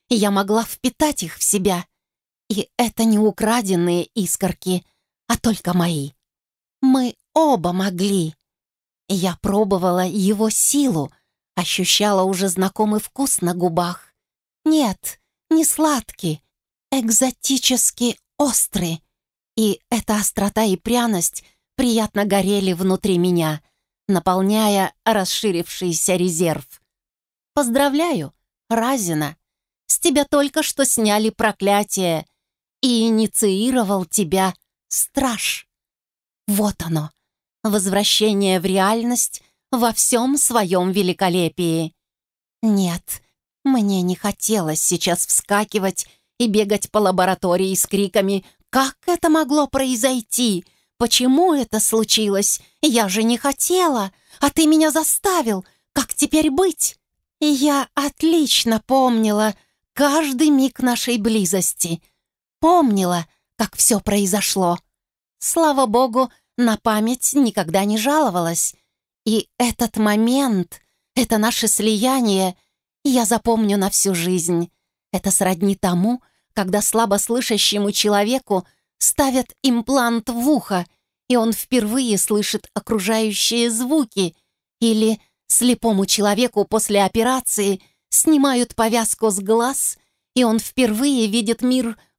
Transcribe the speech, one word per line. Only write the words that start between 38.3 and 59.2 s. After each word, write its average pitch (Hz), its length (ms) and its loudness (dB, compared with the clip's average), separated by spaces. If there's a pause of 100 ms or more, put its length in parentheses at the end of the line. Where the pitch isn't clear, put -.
в 165 60 -4
реальность 220 760 -2 (300)
во 240 200 0
всём 254 460 0
своём 190 540 0
великолепии". 175 1040 0 (680)
Нет, 190 600 -2 (420)
мне 202 380 2
не 180 140 -2
хотелось 196 640 -2
сейчас 175 440 -2
вскакивать 202 840 -2 (320)
и 240 80 2
бегать 208 440 0
по 214 80 0
лаборатории 190 760 0
с - 100 -2
криками: 196 600 0 (240)
"Как 269 280 -2 (100)
это 349 220 0
могло 302 380 2
произойти? 247 1000 -2 (320)
Почему 262 560 2
это 240 260 -2
случилось? 214 840 0 (200)
Я 233 280 2
же 214 140 -2
не 233 140 2
хотела, 277 760 0 (280)
а 285 100 2
ты 320 180 2
меня 311 240 4
заставил! 262 760 -2 (280)
Как - 200 -4
теперь 302 380 0
быть?" 349 480 -2 (400)
И 302 80 0
я 285 480 0
отлично 285 880 0
помнила 220 720 2 (380)